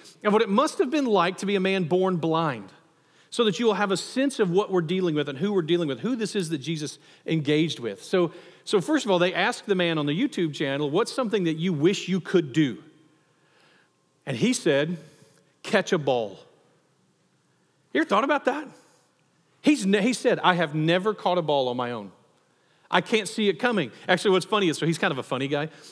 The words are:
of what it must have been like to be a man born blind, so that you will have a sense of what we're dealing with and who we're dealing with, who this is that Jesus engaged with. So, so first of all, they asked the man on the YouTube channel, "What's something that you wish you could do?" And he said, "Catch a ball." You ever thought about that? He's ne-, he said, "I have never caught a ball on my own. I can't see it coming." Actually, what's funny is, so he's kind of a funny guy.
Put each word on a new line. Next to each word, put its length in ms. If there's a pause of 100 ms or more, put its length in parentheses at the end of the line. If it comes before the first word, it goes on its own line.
(240)
of 80
what 120
it 60
must 280
have 140
been 160
like 320
to 80
be 80
a 40
man 260
born 320
blind, 540 (580)
so 140
that 160
you 60
will 80
have 180
a 60
sense 420
of 100
what 220
we're 80
dealing 340
with 140
and 100
who 140
we're 100
dealing 280
with, 100
who 160
this 180
is 160
that 100
Jesus 380 (280)
engaged 520
with. 240
So, 300 (320)
so 160
first 240
of 80
all, 80
they 140
asked 320
the 100
man 220
on 80
the 120
YouTube 360
channel, 360
"What's 220
something 320
that 120
you 180
wish 340
you 140
could 320
do?" 280 (1400)
And 120
he 160
said, 440 (640)
"Catch 300
a 60
ball." 420 (1500)
You 60
ever 100
thought 140
about 220
that? 200 (960)
He's 240
ne-, 160
he 120
said, 280
"I 120
have 200
never 400
caught 240
a 40
ball 260
on 80
my 160
own. 220 (760)
I 120
can't 260
see 220
it 100
coming." 320 (160)
Actually, 240
what's 140
funny 240
is, 80
so 80
he's 120
kind 140
of 60
a 60
funny 260
guy. 180 (240)